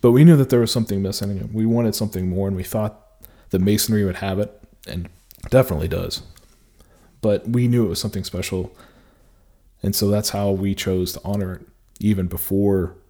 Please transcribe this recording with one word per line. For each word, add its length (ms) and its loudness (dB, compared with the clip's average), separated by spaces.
but 100 6
we 120 8
knew 140 10
that 140 2
there 80 4
was 120 2
something 300 -2
missing, 300 -4
and 200 -8
we 140 -2
wanted 300 0
something 340 -4
more, 180 -2
and 80 -4
we 80 -6
thought 600 -8
that 100 0
Masonry 460 2
would 120 -2
have 200 -4
it, 260 -6
and 240 -10
definitely 380 2
does. 340 -6
But 280 -2
we 180 2
knew 180 2
it 40 -2
was 100 -4
something 240 -6
special, 480 -6
and 140 -2
so 140 0
that's 200 0
how 220 -2
we 240 -2
chose 380 -2
to 120 -14
honor 280 -6
it, 80 -14
even 280 0
before 680 -2